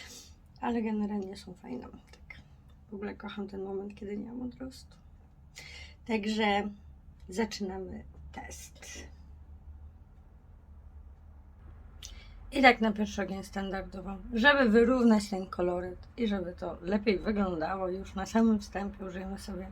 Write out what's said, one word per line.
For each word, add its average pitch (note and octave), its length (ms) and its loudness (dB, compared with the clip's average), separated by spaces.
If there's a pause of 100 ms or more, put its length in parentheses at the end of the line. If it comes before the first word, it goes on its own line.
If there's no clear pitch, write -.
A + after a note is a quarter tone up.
(600)
ale A#3 220 0
generalnie G#3 540 -2
są F#3 180 -14
fajne. - 280 -10
Tak. - 580 -18 (500)
W G#3+ 40 -10
ogóle G3+ 200 -6
kocham G3+ 340 -8
ten G3 140 -6
moment, G3 320 -6
kiedy G#3 220 -6
nie G#3+ 100 -6
mam B3 160 -8
odrostu. B3+ 540 -10 (1120)
Także G#3 640 2 (580)
zaczynamy F#3+ 760 -4 (280)
test. - 760 -14 (3500)
I C4+ 100 4
tak A#3+ 180 10
na A3 120 2
pierwszy G#3 300 -2
ogień F#3+ 220 -4
standardowo, G3 720 -6 (160)
żeby C4 360 8
wyrównać A#3 640 8
ten F#3+ 160 -2
koloryt F3+ 520 -2 (180)
i A#3 120 2
żeby F#3 240 0
to F3 300 -8
lepiej G3+ 360 4
wyglądało, F#3 680 0
już F#3+ 260 -6
na F#3 120 -2
samym A3+ 320 6
wstępie G3+ 460 -6
użyjemy F#3+ 340 -8
sobie F#3+ 340 -8